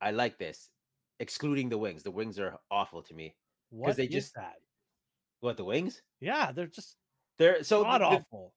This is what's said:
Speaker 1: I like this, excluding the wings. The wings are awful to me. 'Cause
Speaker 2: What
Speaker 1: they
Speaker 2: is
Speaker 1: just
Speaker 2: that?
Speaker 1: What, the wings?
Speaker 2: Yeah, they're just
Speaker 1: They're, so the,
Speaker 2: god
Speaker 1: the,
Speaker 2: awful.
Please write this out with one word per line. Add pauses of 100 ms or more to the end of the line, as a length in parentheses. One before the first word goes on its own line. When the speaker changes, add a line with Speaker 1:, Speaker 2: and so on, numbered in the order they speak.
Speaker 1:
I
like
this, (500)
excluding
the
wings.
The
wings
are (140)
awful
to
me. (360)
'Cause
Speaker 2:
What
Speaker 1:
they
Speaker 2:
is
Speaker 1:
just
Speaker 2:
that? (840)
Speaker 1:
What,
the
wings? (200)
Speaker 2:
Yeah,
they're
just (400)
Speaker 1:
They're,
so
the,
Speaker 2:
god
Speaker 1:
the,
Speaker 2:
awful.